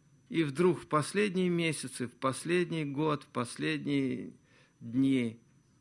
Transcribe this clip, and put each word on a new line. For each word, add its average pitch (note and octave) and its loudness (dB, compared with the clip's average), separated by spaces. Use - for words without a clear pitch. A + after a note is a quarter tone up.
И E3+ 0
вдруг D#3 2
в - -14
последние F3+ 2
месяцы, E3 -2
в A#2 -8
последний D#3+ -2
год, C#3+ 0
в - -20
последние C#3 -2
дни B2 2